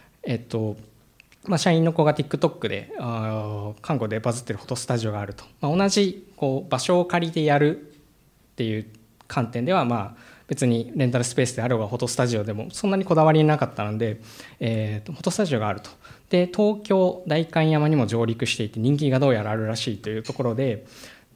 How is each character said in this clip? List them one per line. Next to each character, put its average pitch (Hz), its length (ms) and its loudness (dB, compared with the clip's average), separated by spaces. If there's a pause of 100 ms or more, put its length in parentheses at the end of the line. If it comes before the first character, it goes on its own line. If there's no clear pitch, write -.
(240)
え 123 120 -2
っ 113 40 -2
と、 110 360 -4 (680)
ま 196 100 0
あ、 - 20 2
社 175 140 2
員 165 140 4
の 165 80 2
子 160 100 2
が 147 100 4
TikTok 151 540 -2
で、 104 320 -8
あ 110 720 -6
ー、 - 60 -20
韓 147 200 -4
国 110 100 -4
で 110 100 -4
バ 117 140 0
ズ 127 80 -10
っ - 40 -16
て - 60 -6
る 101 80 -8
フ - 60 -20
ォ - 40 -10
ト 131 60 -6
ス - 100 -8
タ 123 120 0
ジ 113 100 -4
オ 104 60 -4
が 104 80 -6
あ 104 40 -6
る 101 80 -10
と。 - 120 -20 (160)
ま 147 80 -2
あ、 165 80 0
同 196 100 2
じ、 196 480 0
こ 135 320 -2
う、 - 20 -14
場 - 80 2
所 180 220 4
を 175 60 4
借 175 220 0
り 165 40 -6
て 160 100 -2
や 147 160 4
る 147 360 0 (580)
っ - 40 -20
て 123 100 -4
い 107 140 -2
う 107 80 -10 (420)
観 117 200 -2
点 120 140 -4
で 165 80 0
は、 175 140 2
ま 120 320 -2
あ、 - 40 -20 (260)
別 135 180 -2
に 117 300 2
レ 139 100 2
ン 123 60 2
タ 127 80 2
ル 120 40 0
ス - 120 -6
ペ 131 80 4
ー - 20 0
ス 120 100 -4
で 113 60 -6
あ 117 80 0
ろ 123 80 2
う - 20 0
が、 107 80 -4
フ 107 80 -6
ォ - 40 -2
ト 123 100 -2
ス - 80 -8
タ 127 100 4
ジ 120 100 0
オ 104 60 0
で 110 80 -6
も、 107 200 -8
そ - 140 -6
ん 196 60 2
な 196 60 2
に 190 80 -2
こ 165 100 2
だ 156 80 8
わ 156 80 8
り 156 140 6
な 147 120 4
か 135 100 0
っ - 60 -10
た 104 120 -4
の 107 120 -4
で、 110 220 -2 (400)
え 110 420 -2
ー - 60 -16
と、 170 60 -10
フ 127 60 -12
ォ - 20 -14
ト 180 100 -2
ス - 60 -4
タ 214 80 2
ジ 147 100 0
オ 110 40 2
が 107 100 0
あ 101 40 0
る 95 60 -10
と。 - 100 -18 (400)
で、 180 180 4
東 208 340 0
京、 185 460 2
代 160 180 0
官 160 240 2
山 151 180 4
に 156 80 4
も 120 120 4
上 117 180 0
陸 113 200 -2
し - 120 -2
て 117 60 -2
い 104 60 -4
て、 110 120 -6
人 139 160 4
気 147 120 0
が 131 100 4
ど 139 100 4
う 127 40 4
や 107 100 0
ら 107 80 -2
あ 110 40 0
る 110 120 -2
ら 110 100 -2
し 113 160 -4
い 98 60 -8
と 104 100 -8
い 110 80 -4
う 113 60 -6
と - 100 -6
こ 131 100 -4
ろ 117 120 -2
で、 123 300 -2 (500)